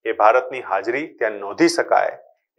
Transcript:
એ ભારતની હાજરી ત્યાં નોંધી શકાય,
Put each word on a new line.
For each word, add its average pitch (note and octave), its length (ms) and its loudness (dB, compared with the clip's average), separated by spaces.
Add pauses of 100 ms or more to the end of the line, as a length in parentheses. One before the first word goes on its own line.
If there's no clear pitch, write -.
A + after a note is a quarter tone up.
એ A2+ 60 0 (100)
ભારતની B2+ 400 4
હાજરી A#2 460 -4 (100)
ત્યાં G#2+ 260 -4
નોંધી D#3 340 0
શકાય, - 380 0 (440)